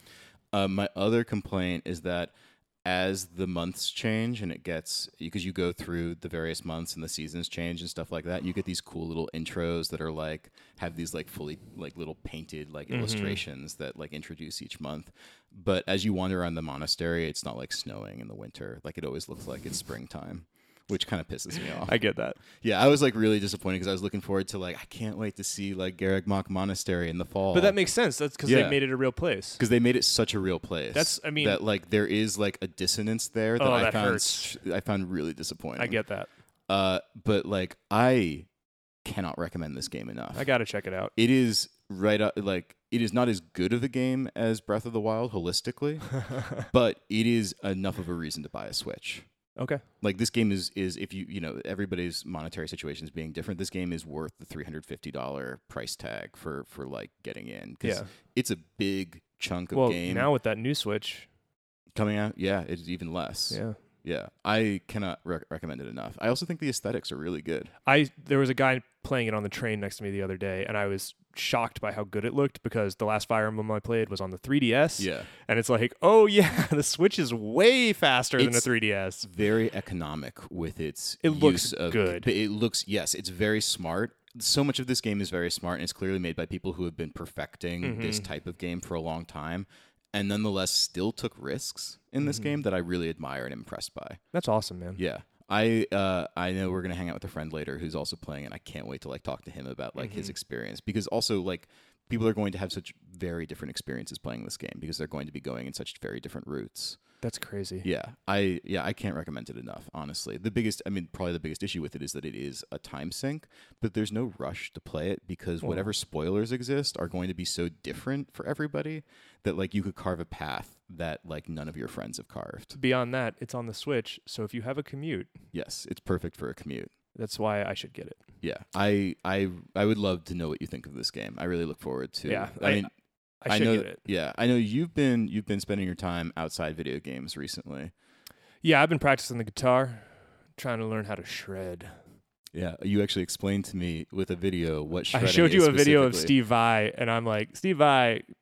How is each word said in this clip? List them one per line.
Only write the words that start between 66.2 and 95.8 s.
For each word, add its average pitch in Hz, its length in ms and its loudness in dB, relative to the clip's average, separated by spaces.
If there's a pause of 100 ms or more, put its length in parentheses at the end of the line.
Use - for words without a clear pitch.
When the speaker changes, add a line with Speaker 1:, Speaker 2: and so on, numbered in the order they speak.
Speaker 1:
I 110 80 2
also 123 160 2
think 170 160 -6
the 151 80 -2
aesthetics 120 440 -2
are 69 40 -6
really 80 240 -4
good. - 300 -4 (160)
Speaker 2:
I, 139 240 6 (120)
there 139 160 2
was 135 120 6
a 131 40 0
guy 131 280 4 (200)
playing 120 260 0
it 107 60 0
on 104 100 0
the 101 40 -2
train 107 320 -2
next 101 180 -4
to - 40 -12
me 101 80 -4
the 98 100 -2
other 95 160 -2
day, 95 300 -2
and 107 100 -2
I 104 100 2
was 98 280 -2 (220)
shocked - 440 0
by 104 120 -2
how 104 120 -4
good 101 200 -2
it 120 100 -2
looked 139 280 2
because 107 340 0
the 110 100 0
last 107 220 0
Fire 110 180 4
Emblem 107 240 -2
I 107 100 0
played 113 300 0
was 98 100 -4
on 95 100 -4
the 92 80 -8
three 139 220 2
D 117 140 6
S. 147 260 4
Speaker 1:
Yeah. 82 220 0 (260)
Speaker 2:
And 113 100 4
it's 117 120 2
like, 120 320 4
"Oh, 214 240 10
yeah, 202 400 6
<laughs> - 40 -2
the 147 120 6
Switch 185 360 4
is 131 140 2
way 190 600 6
faster 131 440 4
than 135 140 6
a 117 40 4
Speaker 1:
It's 117 80 4
Speaker 2:
three 120 160 4
D 107 120 4
S." 95 320 -2
Speaker 1:
very 107 480 4
economic 78 640 -6 (120)
with 82 300 -4
its - 420 -4
Speaker 2:
It 160 80 6
looks 147 400 6
Speaker 1:
use - 20 -4
of 87 200 -2
Speaker 2:
good. 92 320 2
Speaker 1:
but 117 100 4
it 104 160 2
looks, 107 360 0
yes, 98 280 0
it's 95 160 -6
very 107 320 2
smart. 92 540 -2 (220)
So - 260 4
much 139 160 2
of 127 60 -4
this 127 140 0
game 104 220 2
is 90 80 -4
very 87 200 0
smart, 87 260 -2
and 71 80 -4
it's 87 100 -4
clearly 95 240 0
made 85 180 -4
by 85 80 -2
people 92 300 -4
who 87 100 -4
have 82 120 -4
been 80 160 -6
perfecting 87 880 -6
this 107 160 -2
Speaker 2:
Mm-hmm. 104 80 -6
Speaker 1:
type 73 220 -8
of 87 120 -8
game 87 220 -4
for - 140 -6
a 82 60 -2
long 82 240 -4
time, 82 420 -6 (460)
and 101 160 0
nonetheless 101 420 0
still 95 400 2
took - 280 -4
risks - 600 -8 (140)
in 139 140 0
this 135 100 -2
Speaker 2:
Mm-hmm. 110 80 -8
Speaker 1:
game 147 180 -2
that 104 120 0
I 92 40 2
really 87 300 0
admire 69 360 -6
and 65 80 -6
impressed - 420 -10
by. - 240 -12 (140)
Speaker 2:
That's 175 140 -2
awesome, 107 320 2
man. 90 200 -8
Speaker 1:
Yeah. 87 200 0 (300)
I, 110 440 6